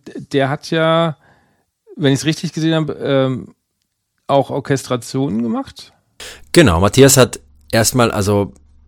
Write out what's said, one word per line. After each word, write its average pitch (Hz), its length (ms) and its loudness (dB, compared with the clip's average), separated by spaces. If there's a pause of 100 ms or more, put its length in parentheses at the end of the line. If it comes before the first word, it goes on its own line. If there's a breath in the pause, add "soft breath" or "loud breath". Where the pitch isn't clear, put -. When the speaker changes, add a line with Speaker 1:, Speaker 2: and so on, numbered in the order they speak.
(340)
Speaker 1:
der 135 160 0
hat - 220 -8
ja, 165 440 0 (800 soft breath)
wenn 143 160 0
ich's 135 140 -2
richtig 156 260 -4
gesehen 160 240 -2
habe, 156 160 -2 (100)
ähm, 131 520 -2 (760)
auch 139 200 0
Orchestrationen 135 920 -4
gemacht? 240 520 -8 (580 loud breath)
Speaker 2:
Genau, 98 300 4
Matthias 127 340 6
hat 123 240 4 (320)
erstmal, 113 400 0
also 101 420 -2 (340)